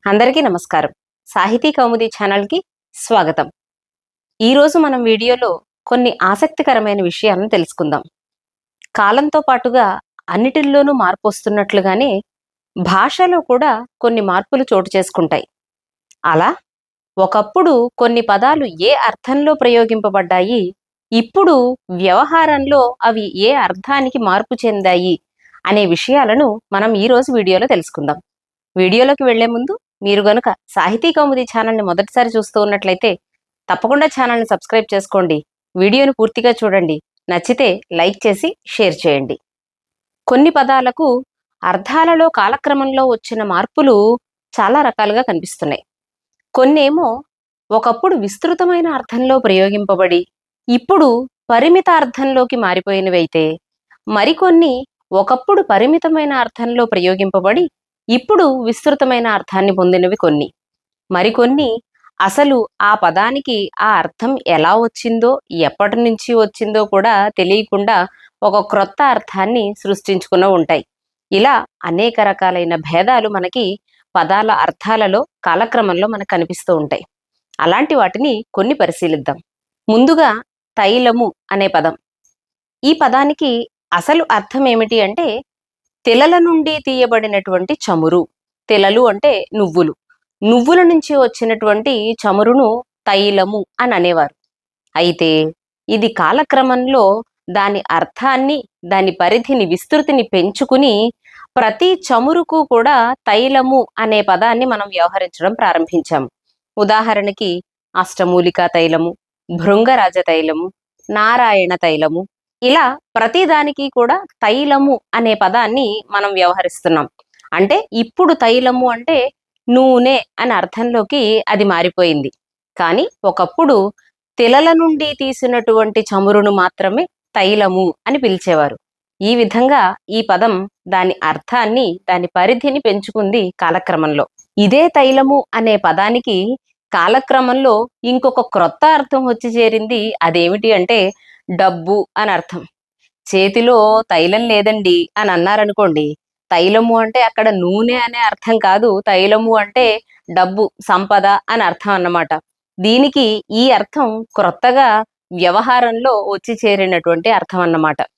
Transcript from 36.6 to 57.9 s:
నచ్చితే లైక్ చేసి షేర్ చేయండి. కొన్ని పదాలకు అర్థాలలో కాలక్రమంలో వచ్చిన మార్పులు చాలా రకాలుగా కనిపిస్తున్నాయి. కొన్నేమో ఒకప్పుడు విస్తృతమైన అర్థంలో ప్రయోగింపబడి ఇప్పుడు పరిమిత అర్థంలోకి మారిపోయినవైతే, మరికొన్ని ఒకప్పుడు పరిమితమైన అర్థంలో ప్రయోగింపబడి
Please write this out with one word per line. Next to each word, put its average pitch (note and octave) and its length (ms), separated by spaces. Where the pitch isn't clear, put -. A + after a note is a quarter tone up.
నచ్చితే A#3+ 380
లైక్ F3 260
చేసి G#3+ 300
షేర్ F3+ 280
చేయండి. C#3 400
కొన్ని C#4 220
పదాలకు C4+ 580
అర్థాలలో D#4+ 640
కాలక్రమంలో C4+ 760
వచ్చిన A3+ 380
మార్పులు G#3+ 520
చాలా A3+ 280
రకాలుగా A3 400
కనిపిస్తున్నాయి. F3 640
కొన్నేమో D4 520
ఒకప్పుడు A#3 460
విస్తృతమైన E4+ 720
అర్థంలో C4 520
ప్రయోగింపబడి F#3+ 840
ఇప్పుడు C4+ 420
పరిమిత E4 400
అర్థంలోకి C4+ 680
మారిపోయినవైతే, F#3 880
మరికొన్ని D#4+ 680
ఒకప్పుడు B3+ 500
పరిమితమైన D4 720
అర్థంలో A#3+ 520
ప్రయోగింపబడి F#3+ 800